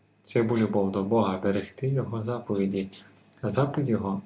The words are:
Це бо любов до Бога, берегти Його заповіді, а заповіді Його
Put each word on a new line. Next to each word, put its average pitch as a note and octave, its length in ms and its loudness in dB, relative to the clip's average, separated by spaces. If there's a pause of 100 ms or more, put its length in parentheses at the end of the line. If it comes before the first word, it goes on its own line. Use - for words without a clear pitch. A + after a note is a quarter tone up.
(240)
Це A#2+ 200 2
бо A2+ 140 2
любов G2+ 340 2
до G2 120 0
Бога, G2+ 340 2
берегти G2+ 500 -2
Його A2+ 360 -2
заповіді, G2+ 640 -2 (520)
а A2 80 -2
заповіді C3 420 0
Його G2 340 0